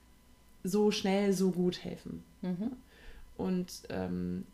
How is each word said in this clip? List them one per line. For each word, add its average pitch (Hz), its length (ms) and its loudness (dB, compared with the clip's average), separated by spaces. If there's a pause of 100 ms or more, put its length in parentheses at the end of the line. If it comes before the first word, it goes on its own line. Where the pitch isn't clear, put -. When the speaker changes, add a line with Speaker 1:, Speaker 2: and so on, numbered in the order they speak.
(640)
Speaker 1:
so 208 280 4
schnell, 202 420 2
so 185 160 4
gut 180 340 2
helfen. - 400 -10 (200)
Speaker 2:
Mhm. 185 280 -2 (640)
Speaker 1:
Und, 185 320 -2 (220)
ähm, 185 640 -4